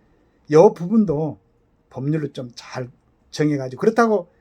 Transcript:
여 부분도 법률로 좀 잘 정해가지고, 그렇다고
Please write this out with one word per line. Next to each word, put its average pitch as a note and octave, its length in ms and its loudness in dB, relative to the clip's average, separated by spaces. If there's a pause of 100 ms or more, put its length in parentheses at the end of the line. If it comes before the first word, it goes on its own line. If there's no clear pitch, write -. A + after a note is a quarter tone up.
(520)
여 F3+ 200 8
부분도 E3 680 -2 (520)
법률로 D3 420 -6
좀 B2 220 -14
잘 B2+ 360 -12 (400)
정해가지고, C3+ 500 -4
그렇다고 A3 480 0 (120)